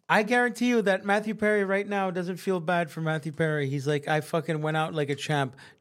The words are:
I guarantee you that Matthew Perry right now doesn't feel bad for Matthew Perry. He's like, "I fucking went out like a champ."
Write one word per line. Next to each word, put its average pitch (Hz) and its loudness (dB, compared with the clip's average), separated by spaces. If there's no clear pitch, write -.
I 196 4
guarantee 240 2
you 240 4
that 190 2
Matthew 208 0
Perry 208 2
right 196 0
now 196 -2
doesn't 180 -4
feel 185 -2
bad 170 0
for 160 -8
Matthew 156 -2
Perry. 151 0
He's 135 -4
like, 147 0
"I 156 2
fucking 156 -2
went 156 0
out 156 -2
like 151 0
a 143 -2
champ." 139 -2